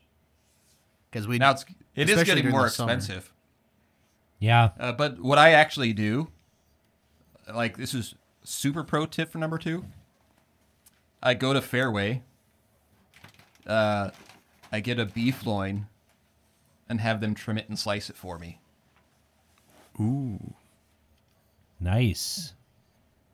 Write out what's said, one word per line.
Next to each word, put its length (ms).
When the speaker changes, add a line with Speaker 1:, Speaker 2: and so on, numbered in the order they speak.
Speaker 1:
'Cause 140
we 120
Speaker 2:
Now 120
it's, 140
it 140
is 20
Speaker 1:
especially 160
Speaker 2:
getting 180
Speaker 1:
during 120
Speaker 2:
more 100
Speaker 1:
the 40
summer. 220
Speaker 2:
expensive. 400
Speaker 3:
Yeah. 400
Speaker 2:
Uh, 140
but 280
what 180
I 140
actually 400
do, 380
like, 240
this 160
is 220
super 400
pro 220
tip 260
for 60
number 200
two. 260
I 140
go 180
to 80
Fairway. 640
Uh, 440
I 80
get 220
a 40
beef 400
loin 440
and 120
have 200
them 140
trim 240
it 100
and 80
slice 320
it 80
for 220
me. 220
Speaker 4:
Ooh. 560
Speaker 3:
Nice. 760